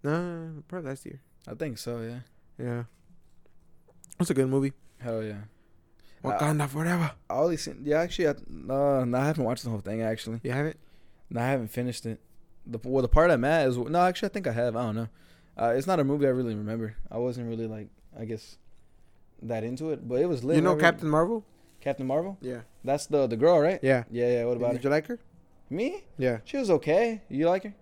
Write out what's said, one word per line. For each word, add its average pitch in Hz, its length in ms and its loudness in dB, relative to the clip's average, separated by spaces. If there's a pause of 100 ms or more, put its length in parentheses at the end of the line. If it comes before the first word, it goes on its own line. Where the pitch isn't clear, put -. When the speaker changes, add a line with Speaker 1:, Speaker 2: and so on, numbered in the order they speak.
Speaker 1:
No, 143 80 0
no, 170 360 -4
no, 151 200 -12
probably 165 220 -8
last 135 160 -10
year. - 140 -14 (280)
Speaker 2:
I 123 60 -10
think 135 240 -6
so, 120 240 -8
yeah. 117 160 -10 (440)
Speaker 1:
Yeah. 120 220 -4 (1400)
It's 175 100 0
a 160 40 2
good 131 140 2
movie. 135 240 2 (260)
Speaker 2:
Hell 113 240 -4
yeah. 104 200 -8 (840)
Speaker 1:
Wakanda 147 380 0
Speaker 2:
I, 143 40 0
Speaker 1:
forever. 160 460 0 (180)
Speaker 2:
I - 40 -4
only 160 220 2
seen, - 280 -8
yeah, 147 160 2
actually, 170 280 0
I, - 40 4
uh, 135 760 0
no, 120 100 0
I 131 100 2
haven't 151 180 0
watched 123 200 -2
the 120 60 -6
whole 110 100 -4
thing, 110 220 -6
actually. 113 400 -4
Speaker 1:
You 123 80 -4
haven't? 143 260 -2 (540)
Speaker 2:
No, 117 100 -4
I 120 60 0
haven't 127 220 0
finished 123 360 -6
it. 113 160 -8 (460)
The, 117 180 -8
well, 131 180 2
the 123 60 0
part 165 220 8
I'm 127 140 4
at 147 240 4
is, 123 100 0
no, 143 220 0
actually, 180 280 2
I - 40 -6
think 190 140 -6
I 120 60 -2
have. 117 240 0
I 120 60 -2
don't 110 140 -2
know. 113 120 -6 (480)
Uh, 117 200 2
it's 135 100 0
not 180 140 2
a 143 40 4
movie 143 220 2
I 135 40 4
really 123 240 0
remember. 107 420 -6 (140)
I - 80 -6
wasn't 120 300 -4
really, 113 200 -4
like, 107 200 -10 (300)
I 117 80 -8
guess, 110 320 -10 (840)
that 113 220 -4
into 131 260 -6
it, 135 160 -6
but 123 140 0
it 170 60 4
was 143 180 -2
lit 143 120 2
Speaker 1:
You 156 60 6
know 180 120 4
Speaker 2:
whenever 170 180 6
Speaker 1:
Captain 160 160 -4
Marvel? 175 380 2 (340)
Speaker 2:
Captain 135 260 -4
Marvel? 170 340 -2
Speaker 1:
Yeah. 123 200 -10 (240)
Speaker 2:
That's 139 220 -2
the, 139 220 4
the 113 80 -2
girl, 160 240 8
right? 170 220 2
Speaker 1:
Yeah. 131 280 4
Speaker 2:
Yeah, 120 220 2
yeah. 120 140 2
What 123 120 0
about 120 140 0
Speaker 1:
Did 127 100 -4
Speaker 2:
her? 139 60 2
Speaker 1:
you - 20 4
like 151 160 2
her? 240 120 -8 (520)
Speaker 2:
Me? 262 340 -4 (120)
Speaker 1:
Yeah. 127 280 0
Speaker 2:
She - 120 -8
was 247 140 0
okay. 196 580 2
You 151 200 0
like 185 160 2
her? 202 180 -12